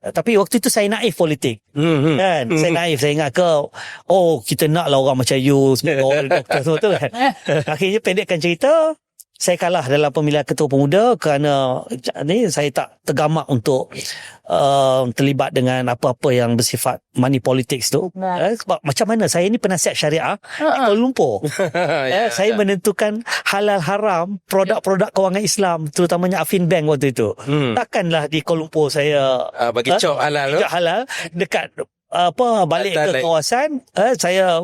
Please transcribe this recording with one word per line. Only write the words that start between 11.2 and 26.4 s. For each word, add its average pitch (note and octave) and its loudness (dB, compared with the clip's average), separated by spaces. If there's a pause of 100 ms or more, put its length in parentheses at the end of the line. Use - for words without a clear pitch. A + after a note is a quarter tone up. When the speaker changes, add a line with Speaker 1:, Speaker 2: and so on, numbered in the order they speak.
Speaker 1:
ni G3+ 0
saya D3 -2
tak - -6
tergamak D3+ 0
untuk, C3 0 (560)
uh, C#3 2
terlibat C3+ 0
dengan B2+ 0
apa-apa B2 -2
yang A#2+ 2
bersifat A#2 -2 (160)
money C3 2
politics C3 -2
tu. C#3 0
Speaker 3:
Right. F#3 -4
Speaker 1:
Eh, G3+ 0
sebab F#3 -4
macam D3+ -6
mana G#3+ 0
saya F3 0
ni A#3+ -2
penasihat D#3+ -2
syariah D#3 -2
di - -10
Speaker 3:
Ha-ha. C4+ 0
Speaker 1:
Kuala G#3 4
Lumpur. G#3+ 0 (320)
Speaker 2:
<laughs> - - (300)
Ya, - -2
Speaker 1:
Eh, G3 0
saya G#3 0
Speaker 2:
ya. - -
Speaker 1:
menentukan G#3 -2 (240)
halal G3+ 0
haram G3 -2
produk-produk F#3+ 0
kewangan F#3+ 0
Islam, F3+ 0 (120)
terutamanya F3 0
Afin F3 0